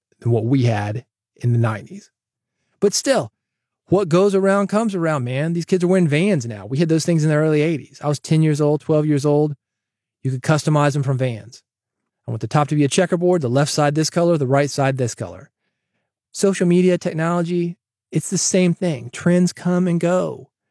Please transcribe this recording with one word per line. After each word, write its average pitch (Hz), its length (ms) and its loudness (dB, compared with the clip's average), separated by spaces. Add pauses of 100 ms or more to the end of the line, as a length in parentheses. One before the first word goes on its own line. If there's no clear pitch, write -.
(200)
than 117 120 -2
what 113 140 0
we 131 180 0
had 107 420 -2 (320)
in 120 140 -2
the 120 60 2
nineties. 117 540 -4 (680)
But 202 140 0
still, 220 380 -2 (560)
what 185 220 0
goes 190 260 2
around 196 320 2
comes 214 260 -2
around, 160 300 -2
man. 139 300 -2
These 170 120 -4
kids 180 180 0
are 180 40 2
wearing 180 200 4
Vans 151 380 0
now. 104 200 -12
We 127 120 -6
had 165 120 2
those 160 160 2
things 165 180 2
in 156 60 2
the 151 80 2
early 156 240 2
eighties. 160 420 -4
I 143 40 -4
was 151 120 -2
ten 160 240 2
years 151 180 2
old, 147 200 2
twelve 151 240 0
years 147 200 0
old. 147 300 2 (680)
You 131 100 -4
could 131 120 -6
customize 147 500 0
them 143 100 -2
from 131 140 -2
Vans. 120 460 -6 (640)
I 120 40 -6
want 113 100 -8
the 113 60 -6
top 147 200 0
to 151 80 -2
be 147 80 2
a 139 60 2
checkerboard, 180 520 0
the 123 80 -2
left 139 220 0
side 147 240 0
this 156 140 0
color, 170 280 0
the 143 80 -2
right 139 240 2
side 135 280 -2
this 123 180 -2
color. 90 340 -12 (840)
Social 196 340 0
media, 180 300 4
technology, 175 800 -4 (340)
it's - 180 -4
the 185 80 -4
same 185 360 2
thing. 131 360 -6
Trends 175 440 2
come 180 340 -2
and 170 120 0
go. 175 520 -2 (200)